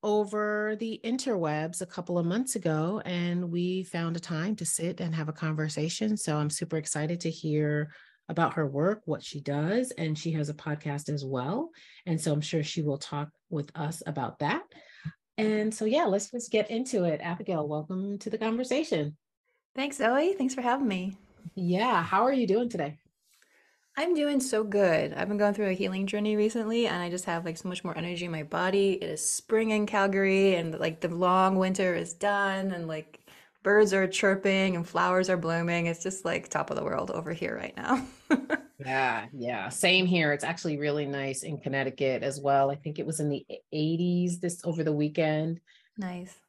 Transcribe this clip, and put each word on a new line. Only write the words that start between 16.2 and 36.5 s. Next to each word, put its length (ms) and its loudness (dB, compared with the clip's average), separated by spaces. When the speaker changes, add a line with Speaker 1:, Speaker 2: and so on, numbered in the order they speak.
Speaker 1:
just 220 -6
get 180 2
into 340 0
it. 180 2
Abigail, 440 -2
welcome 520 -4
to 100 -8
the 100 -4
conversation. 800 0
Speaker 2:
Thanks, 220 -6
Zoe. 380 4
Thanks 200 0
for 60 -4
having 260 2
me. 300 -2
Speaker 1:
Yeah. 480 2
How 220 2
are 80 4
you 140 4
doing 220 2
today? 300 -4
Speaker 2:
I'm 180 2
doing 260 2
so 240 0
good. 500 4
I've 140 -2
been 80 0
going 180 4
through 140 0
a 40 0
healing 360 -2
journey 260 0
recently, 540 2
and 120 0
I 100 -4
just 160 -4
have, 180 -2
like, 120 -4
so 120 -8
much 160 -6
more 120 -4
energy 280 -4
in 80 -6
my 100 -4
body. 520 4
It 100 -4
is 260 -2
spring 400 2
in 160 2
Calgary, 680 4
and, 240 -2
like, 200 -2
the 60 -2
long 480 4
winter 400 2
is 180 -4
done, 600 0
and, 160 -6
like, 320 -8
birds 320 8
are 140 4
chirping 680 4
and 100 -2
flowers 460 2
are 60 4
blooming. 500 0
It's 160 -2
just, 220 -6
like, 240 -2
top 220 -2